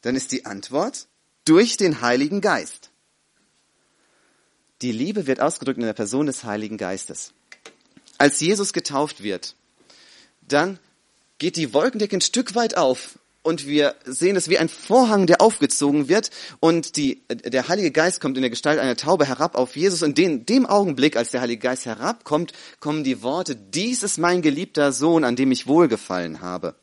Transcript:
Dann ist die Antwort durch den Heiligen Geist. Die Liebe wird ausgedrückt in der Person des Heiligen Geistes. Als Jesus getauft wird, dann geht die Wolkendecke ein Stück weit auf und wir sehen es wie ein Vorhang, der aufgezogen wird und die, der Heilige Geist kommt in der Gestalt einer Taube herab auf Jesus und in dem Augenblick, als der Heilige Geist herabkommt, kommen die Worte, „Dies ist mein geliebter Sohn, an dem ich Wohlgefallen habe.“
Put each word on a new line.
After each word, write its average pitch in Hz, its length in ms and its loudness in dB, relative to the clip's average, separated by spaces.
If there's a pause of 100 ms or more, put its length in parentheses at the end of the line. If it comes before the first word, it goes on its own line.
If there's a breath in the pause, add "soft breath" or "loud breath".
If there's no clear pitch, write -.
Dann 123 120 -2
ist - 160 -6
die 131 140 -6
Antwort 127 600 -6 (380)
durch 196 320 6
den 156 240 0
Heiligen 143 400 0
Geist. 147 500 -4 (1900)
Die 123 80 -4
Liebe 156 360 -4
wird 131 120 0
ausgedrückt 135 400 -2
in 120 60 -2
der 107 80 -4
Person 120 340 -4
des 131 160 -8
Heiligen 107 340 -8
Geistes. 95 560 -10 (880)
Als 139 200 4
Jesus 196 340 0
getauft 147 500 -4
wird, 98 320 -8 (840 soft breath)
dann 175 380 0 (600)
geht 170 160 -4
die 147 180 -4
Wolkendecke 202 440 0
ein 175 40 0
Stück 247 320 -2
weit 226 240 0
auf 131 400 0 (260)
und 156 220 -2
wir 143 300 2 (100)
sehen 165 300 0
es 175 140 -2
wie 180 80 2
ein 165 120 2
Vorhang, 220 560 4
der 170 160 6
aufgezogen 143 680 2
wird 202 220 2 (300 loud breath)
und 165 360 2
die, 139 320 -2
der 123 400 -2
Heilige 180 240 0
Geist 160 300 0
kommt 135 160 -2
in 131 40 -2
der 127 80 0
Gestalt 147 300 0
einer 131 160 0
Taube 151 320 2
herab 135 280 -2
auf 123 200 -2
Jesus 170 280 0
und 151 160 0
in 160 260 2
dem 247 200 4
Augenblick, 156 520 2
als 117 140 -2
der 123 100 -4
Heilige 120 200 -4
Geist 127 240 -2
herabkommt, 151 680 -4 (260 loud breath)
kommen 151 240 -4
die 123 200 -2
Worte, 139 320 -4
„Dies 170 480 -4
ist 202 140 -4
mein 175 240 2
geliebter 147 500 0
Sohn, 156 320 2
an 123 120 0
dem 135 160 2
ich 127 160 -2
Wohlgefallen 95 720 0
habe.“ 90 420 -8